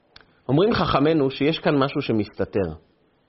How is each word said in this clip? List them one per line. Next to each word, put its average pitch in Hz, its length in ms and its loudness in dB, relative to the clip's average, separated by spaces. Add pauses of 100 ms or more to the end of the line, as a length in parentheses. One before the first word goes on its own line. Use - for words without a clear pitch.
(500)
אומרים 180 240 2
חכמינו 151 580 2
שיש 151 280 0
כאן 151 180 0
משהו 139 240 -2
שמסתתר. 104 680 -2 (600)